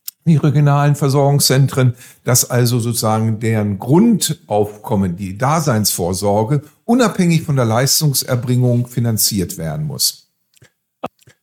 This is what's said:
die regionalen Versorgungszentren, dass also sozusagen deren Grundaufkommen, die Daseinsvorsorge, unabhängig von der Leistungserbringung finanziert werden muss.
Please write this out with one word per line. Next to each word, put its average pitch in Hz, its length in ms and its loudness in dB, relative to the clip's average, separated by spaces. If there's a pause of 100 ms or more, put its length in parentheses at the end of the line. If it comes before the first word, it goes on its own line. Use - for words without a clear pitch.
(260)
die 165 120 4
regionalen 143 580 2
Versorgungszentren, 139 1000 2 (280)
dass - 260 0
also 123 300 0
sozusagen 110 600 -2
deren 104 360 -2
Grundaufkommen, 110 1400 0
die 95 200 -10
Daseinsvorsorge, 110 1200 0 (240)
unabhängig 190 560 2
von 143 160 -2
der 127 80 2
Leistungserbringung 123 1200 0
finanziert 110 720 -2
werden 76 280 -6
muss. - 440 -6 (1120)